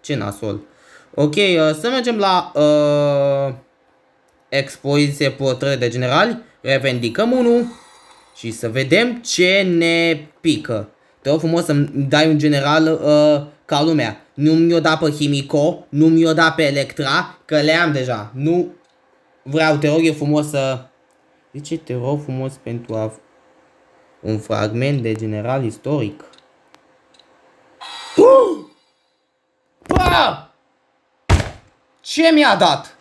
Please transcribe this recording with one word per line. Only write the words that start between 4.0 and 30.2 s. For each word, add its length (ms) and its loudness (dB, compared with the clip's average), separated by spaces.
expoziție 800 -2
portret 480 -4
de 100 -2
generali. 500 0
Revendicăm 720 -2
unul 340 2
și 140 -10
să 180 -8
vedem 520 0
ce 460 0
ne 500 0
pică. 480 -4
Te 100 -4
rog 80 2
frumos 260 0
să-mi 280 0
dai 360 2
un 100 2
general, 480 2
uh, 560 4
ca 180 -2
lumea. 380 -2
Nu 180 2
mi-o 280 4
da 160 0
pe 140 0
Himiko, 760 -2
nu 180 2
mi-o 260 4
da 200 2
pe 140 0
Electra, 800 -4
că 160 0
le 120 2
am 200 2
deja. 420 -4
Nu 340 -2
vreau, 340 0
te 120 0
rog 140 2
eu 100 2
frumos 360 -2
să... 380 -4
De 100 -16
ce 180 -8
te 160 -10
rog 280 -4
frumos 300 -8
pentru 320 -10
a... 180 -4
Un 180 -4
fragment 640 -4
de 120 -2
general 500 -6
istoric. 600 -6
<gasps> 80 8
Bă! 480 2